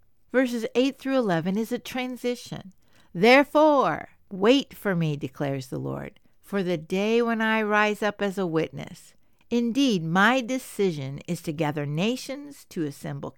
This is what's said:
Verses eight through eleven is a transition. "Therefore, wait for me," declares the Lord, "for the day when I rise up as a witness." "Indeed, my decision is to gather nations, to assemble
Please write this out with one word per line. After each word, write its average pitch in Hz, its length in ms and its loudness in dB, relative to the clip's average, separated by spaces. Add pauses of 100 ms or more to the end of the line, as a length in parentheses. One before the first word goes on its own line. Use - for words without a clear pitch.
(320)
Verses 240 440 2
eight 262 240 2
through 269 180 -2
eleven 190 400 0
is 220 140 -4
a 247 80 -4
transition. 247 920 -8 (380)
"Therefore, 262 960 4 (220)
wait 208 440 2
for 196 200 -2
me," 160 220 0
declares 139 500 -6
the 147 120 -8
Lord, 135 400 -8 (220)
"for 202 200 -4
the 175 160 -2
day 202 460 0
when 226 180 -2
I 220 220 0
rise 208 400 2
up 208 180 -2
as 196 160 -2
a 196 80 0
witness." 156 680 -4 (340)
"Indeed, 233 540 2
my 202 380 2
decision 185 840 -4
is 170 160 -6
to 165 100 -6
gather 147 320 -2
nations, 254 840 -4
to 165 160 -4
assemble 143 520 -10